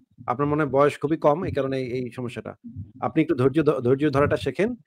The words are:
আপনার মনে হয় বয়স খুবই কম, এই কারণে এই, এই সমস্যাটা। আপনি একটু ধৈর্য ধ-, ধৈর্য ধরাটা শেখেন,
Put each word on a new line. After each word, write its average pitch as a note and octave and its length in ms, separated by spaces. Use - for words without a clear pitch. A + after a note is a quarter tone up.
আপনার B2+ 220
মনে D3 160
হয় C3+ 80
বয়স C#3 280
খুবই D3 180
কম, D#3+ 280
এই D3+ 60
কারণে C3+ 260
এই, C3 140
এই B2 200
সমস্যাটা। A2+ 440
আপনি C#3 200
একটু D#3 140
ধৈর্য C3 260
ধ-, C#3+ 200
ধৈর্য C#3 280
ধরাটা C#3+ 280
শেখেন, G#3 380